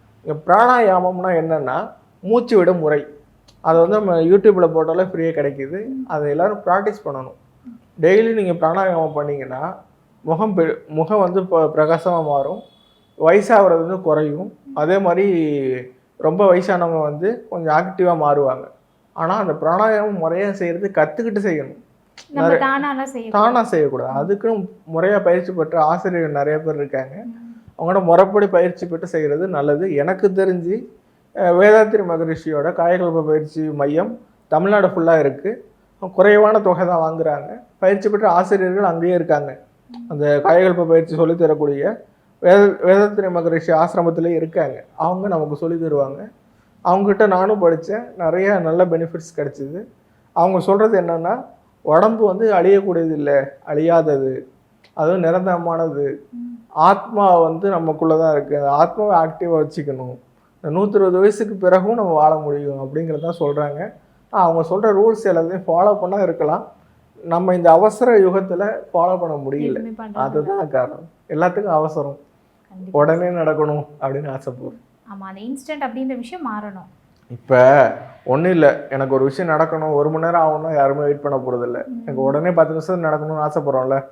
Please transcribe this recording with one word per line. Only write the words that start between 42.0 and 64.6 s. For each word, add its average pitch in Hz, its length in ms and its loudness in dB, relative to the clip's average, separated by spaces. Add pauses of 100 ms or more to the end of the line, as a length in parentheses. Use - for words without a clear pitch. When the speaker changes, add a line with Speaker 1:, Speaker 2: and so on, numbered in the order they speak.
Speaker 1:
வேத-, 196 420 6
வேதாத்திரி 202 480 2
மகரிஷி 165 400 -2
ஆசிரமத்திலே 170 640 0
இருக்காங்க. 160 480 -4 (120)
அவங்க 185 320 -4
நமக்கு 156 280 -4
சொல்லித் 165 280 -6
தருவாங்க. 147 480 -4 (540)
அவங்ககிட்ட 196 420 2
நானும் 190 400 2
படிச்சேன். 165 360 -2 (140)
நிறைய 185 420 0
நல்ல 170 260 2
பெனிஃபிட்ஸ் 165 520 -6
கிடைச்சிது. 143 460 -10 (480)
அவங்க 180 280 2
சொல்றது 202 420 2
என்னன்னா, 170 440 -4 (360)
உடம்பு 214 440 4
வந்து 208 280 2
அழியக்கூடியது 180 580 2
இல்ல, 143 460 -2 (100)
அழியாதது, 151 800 0 (460)
அதுவும் 170 300 0
நிரந்தரமானது. 165 920 -2 (160)
Speaker 2:
ம். 240 360 -16
Speaker 1:
ஆத்மா 196 720 2
வந்து 165 300 0
நமக்குள்ள 160 480 0
தான் 160 180 2
இருக்கு. 143 200 -2
அந்த 143 160 0
ஆத்மாவை 175 560 2
ஆக்டிவா 170 240 -6
வச்சுக்கணும். 143 680 -4 (440)
இந்த 156 180 -4
நூத்தி 208 100 0
இருபது 190 300 2
வயசுக்கு 208 360 0
பிறகும் 185 400 2
நம்ம 202 160 -2
வாழ 156 240 4
முடியும் 143 440 -6
அப்படிங்கிறத 151 420 -6
தான் 165 180 -6
சொல்றாங்க. 147 540 -4 (360)
அவங்க 165 400 2